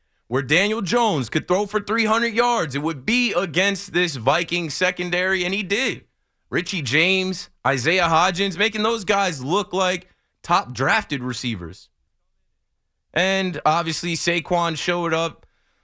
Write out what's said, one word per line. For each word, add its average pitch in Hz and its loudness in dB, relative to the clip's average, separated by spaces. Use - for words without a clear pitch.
where 127 0
Daniel 196 2
Jones 185 2
could - -2
throw 196 2
for 214 -2
three 220 0
hundred 226 2
yards, 220 2
it 143 0
would 151 -4
be 240 2
against 190 0
this 175 2
Vikings 160 0
secondary, 180 0
and 180 -2
he 208 -4
did. 196 -2
Richie 175 -4
James, 180 0
Isaiah 147 2
Hodgins, 175 2
making 214 0
those 226 0
guys 185 0
look 165 0
like 185 0
top 170 0
drafted 147 0
receivers. 113 -8
And 185 0
obviously 165 0
Saquon 170 0
showed 175 -2
up. 165 -4